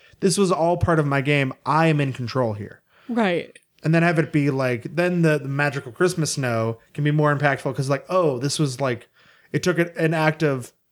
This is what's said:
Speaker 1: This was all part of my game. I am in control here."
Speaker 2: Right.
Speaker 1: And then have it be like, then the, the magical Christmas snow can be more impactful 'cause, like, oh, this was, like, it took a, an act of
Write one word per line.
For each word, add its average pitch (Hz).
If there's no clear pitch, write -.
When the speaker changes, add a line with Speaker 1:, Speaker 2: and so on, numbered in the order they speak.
Speaker 1:
This 190
was 196
all 170
part 165
of 147
my 139
game. 139
I 156
am 151
in 135
control 120
here." 104
Speaker 2:
Right. 202
Speaker 1:
And 156
then 165
have 170
it 160
be 147
like, 131
then 175
the, 156
the 135
magical 139
Christmas 170
snow 113
can 147
be 147
more 147
impactful 135
'cause, 135
like, 139
oh, 165
this 135
was, 135
like, 123
it -
took 175
a, 170
an 165
act 156
of 135